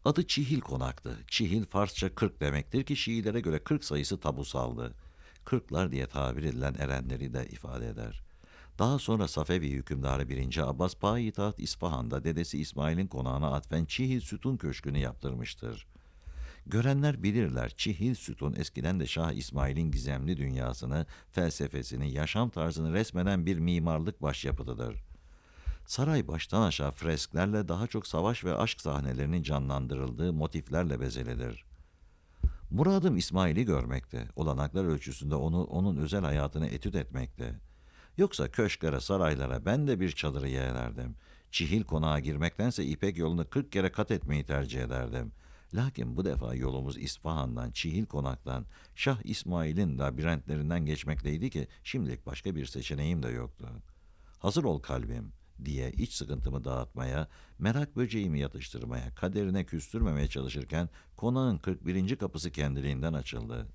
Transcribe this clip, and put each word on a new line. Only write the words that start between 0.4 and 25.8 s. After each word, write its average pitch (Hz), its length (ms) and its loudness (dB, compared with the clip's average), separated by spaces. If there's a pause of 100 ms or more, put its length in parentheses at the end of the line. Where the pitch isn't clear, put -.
konaktı. 64 580 -4 (100)
Çihil 104 360 2
Farsça 98 500 0
kırk - 260 0
demektir 73 440 2
ki 143 120 0
Şiilere 113 440 0
göre 85 180 2
kırk - 260 0
sayısı 73 360 0
tabusaldı. 62 760 -2 (500)
Kırklar 90 480 2
diye 67 140 0
tabir 67 360 0
edilen 67 360 0
erenleri 65 560 -2
de 64 120 -2
ifade - 420 -8
eder. - 340 -6 (560)
Daha 127 200 6
sonra 107 300 2
Safevi 78 420 2
hükümdarı 67 580 0
birinci 65 340 0
Abbas 69 320 2
payitaht 107 640 0
İsfahan'da 67 680 -2
dedesi 80 340 0
İsmail'in 78 480 0
konağına 65 460 0
atfen 78 320 0
Çihil 127 360 0
Sütun 123 360 -2
Köşkü'nü 71 420 -2
yaptırmıştır. 60 880 -4 (800)
Görenler 139 560 4
bilirler, 87 540 2
Çihil 110 380 0
Sütun 69 400 -4
eskiden 78 460 0
de 73 60 0
Şah 82 260 0
İsmail'in 69 580 0
gizemli 69 460 0
dünyasını, 65 680 -2 (240)
felsefesini, 69 840 0
yaşam 78 380 0
tarzını 80 420 0
resmeden 92 540 2
bir 92 120 2
mimarlık 82 640 2
başyapıtıdır. 62 880 -2 (800)